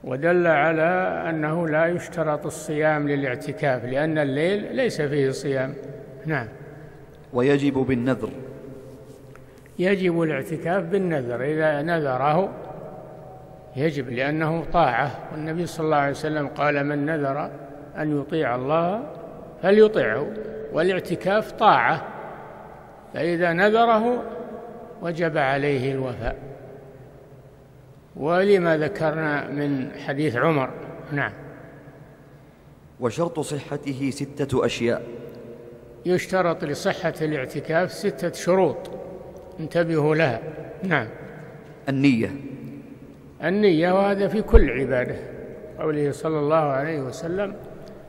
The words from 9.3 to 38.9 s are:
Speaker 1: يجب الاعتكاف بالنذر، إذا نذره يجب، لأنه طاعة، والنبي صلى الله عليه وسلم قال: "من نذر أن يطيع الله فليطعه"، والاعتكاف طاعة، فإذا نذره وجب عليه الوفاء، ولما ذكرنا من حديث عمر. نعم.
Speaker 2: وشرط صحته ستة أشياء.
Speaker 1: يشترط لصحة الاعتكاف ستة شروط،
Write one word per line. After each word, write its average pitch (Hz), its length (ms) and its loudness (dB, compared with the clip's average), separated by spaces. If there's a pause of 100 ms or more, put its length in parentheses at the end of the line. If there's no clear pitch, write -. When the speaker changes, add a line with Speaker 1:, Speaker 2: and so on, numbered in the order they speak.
Speaker 1:
يجب 180 440 2
الاعتكاف 160 640 0
بالنذر، 151 600 0
إذا 156 380 2
نذره 151 720 2 (1200)
يجب، 139 340 -2
لأنه 156 600 0
طاعة، 139 380 4 (220)
والنبي 160 340 -4
صلى 160 180 -4
الله 156 120 4
عليه 143 140 4
وسلم 147 380 -2
قال: 143 380 0
"من 147 200 0
نذر 151 440 -2 (480)
أن 151 220 0
يطيع 135 340 0
الله 165 480 0 (600)
فليطعه"، 175 640 6 (460)
والاعتكاف 180 800 0
طاعة، 147 500 6 (1120)
فإذا 170 380 2
نذره 220 720 4 (800)
وجب 165 360 0
عليه 139 540 2
الوفاء، 127 440 -4 (1800)
ولما 175 600 4
ذكرنا 151 720 0
من 143 420 -2 (160)
حديث 139 300 0
عمر. 135 340 2 (420)
نعم. 127 200 -2 (1700)
Speaker 2:
وشرط 156 400 0
صحته 139 680 -4
ستة 139 560 -2
أشياء. 117 360 0 (1040)
Speaker 1:
يشترط 175 580 0
لصحة 160 480 -2 (100)
الاعتكاف 156 680 -2
ستة 175 400 -2
شروط، 180 580 2 (680)